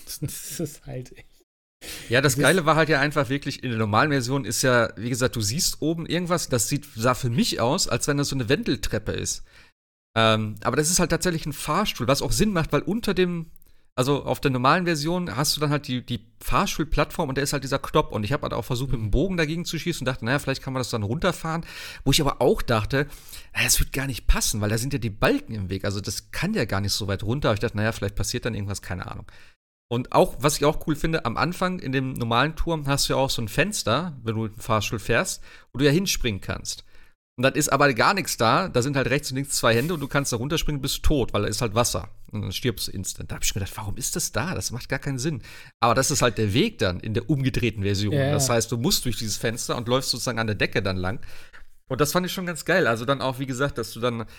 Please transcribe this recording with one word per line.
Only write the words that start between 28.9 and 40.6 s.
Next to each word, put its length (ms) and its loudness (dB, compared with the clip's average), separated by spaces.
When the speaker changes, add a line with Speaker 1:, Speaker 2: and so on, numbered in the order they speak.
Speaker 2:
Ahnung. 200 -12
Und 220 -2
auch, 280 4
was 160 2
ich 100 2
auch 200 2
cool 100 0
finde, 300 -2
am 120 -2
Anfang 400 0
in 140 -6
dem 220 0
normalen 420 2
Turm 300 -2
hast 220 2
du 60 -2
ja 40 2
auch 120 4
so 120 -2
ein 60 -4
Fenster, 760 0
wenn 120 -2
du 100 -2
mit 120 -8
dem 40 -12
Fahrstuhl 380 0
fährst, 440 0
wo 60 -6
du 80 4
ja 40 6
hinspringen 520 0
kannst. 420 -8
Und 60 2
dann 100 2
ist 160 0
aber 240 4
gar 200 4
nichts 220 -4
da, 320 2
da 140 2
sind 140 -2
halt 120 0
rechts 220 0
und 60 -6
links 200 -4
zwei 180 4
Hände 200 2
und 60 -4
du 80 -4
kannst 240 0
da 40 0
runterspringen, 460 -2